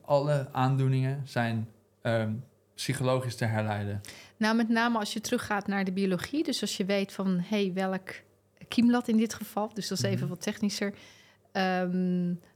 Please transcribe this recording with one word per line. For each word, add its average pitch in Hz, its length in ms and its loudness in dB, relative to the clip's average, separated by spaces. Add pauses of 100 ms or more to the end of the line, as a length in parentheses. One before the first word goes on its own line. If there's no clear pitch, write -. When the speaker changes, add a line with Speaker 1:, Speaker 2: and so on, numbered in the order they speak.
Speaker 1:
alle 143 460 2
aandoeningen 131 720 2
zijn, 113 440 -2 (320)
ehm, 113 320 0 (420)
psychologisch 127 600 0
te 123 100 -2
herleiden? 104 560 0 (360)
Speaker 2:
Nou, 220 180 2
met 226 140 2
name 233 300 2
als 208 140 -4
je 220 80 -6
teruggaat 214 460 -2
naar 196 160 0
de 190 80 -2
biologie. 190 520 0
Dus 269 180 -2
als - 160 -4
je 190 80 0
weet 196 280 0
van, 190 300 0
hey, 202 300 0
welk 190 360 -2 (580)
kiemlat 240 400 4
in 220 100 4
dit 220 160 2
geval, 214 400 -6
dus 185 140 -6
dat 190 100 -4
is - 60 -2
even 190 160 2
Speaker 1:
Mhm. 139 100 -2
Speaker 2:
wat - 120 -8
technischer, 202 520 -2 (580)
ehm, 180 800 0 (220)